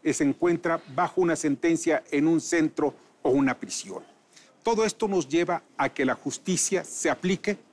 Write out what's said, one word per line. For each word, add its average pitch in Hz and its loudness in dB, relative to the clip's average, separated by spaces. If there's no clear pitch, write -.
se 156 0
encuentra 165 0
bajo 175 -2
una 170 2
sentencia 156 0
en 147 2
un 165 4
centro 156 0
o 135 0
una 135 2
prisión. - -10
Todo 220 2
esto 214 -2
nos 180 0
lleva 170 0
a 139 0
que 139 -2
la 127 0
justicia - -2
se - -4
aplique 185 -2